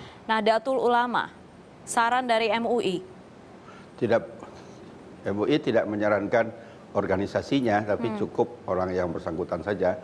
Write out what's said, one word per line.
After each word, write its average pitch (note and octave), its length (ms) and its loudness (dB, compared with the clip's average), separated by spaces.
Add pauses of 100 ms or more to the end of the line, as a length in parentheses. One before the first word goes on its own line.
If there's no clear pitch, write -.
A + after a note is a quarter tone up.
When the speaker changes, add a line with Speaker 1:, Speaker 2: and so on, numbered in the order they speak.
(240)
Speaker 1:
Nahdlatul A3 560 2
Ulama? A#3+ 480 2 (560)
Saran A#3+ 400 2
dari A3+ 240 2
M A#3 160 0
U A3+ 160 2
I? F3+ 240 -2 (960)
Speaker 2:
Tidak, A2+ 220 4 (1080)
M G2 80 -2
U G#2 80 0
I D3 160 2
tidak A2+ 240 2
menyarankan G#2+ 640 2 (480)
organisasinya, G2+ 880 0
tapi G#2+ 320 -2
Speaker 1:
Hmm. D3+ 80 -2
Speaker 2:
cukup - 400 -2
orang F#2 320 0
yang F2+ 160 0
bersangkutan E2+ 480 -4
saja. F#2 440 0